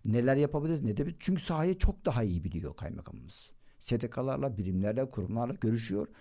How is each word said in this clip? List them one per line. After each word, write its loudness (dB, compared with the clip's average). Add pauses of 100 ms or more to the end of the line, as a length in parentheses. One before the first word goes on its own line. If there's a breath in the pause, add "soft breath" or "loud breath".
Neler 4
yapabiliriz, 2
ne 0
de, -2
çünkü 0
sahayı 2
çok 2
daha 2
iyi 0
biliyor -4
kaymakamımız. -12 (300 soft breath)
S 0
T -4
K'larla, -2
birimlerle, 0
kurumlarla -4
görüşüyor. 0 (140 loud breath)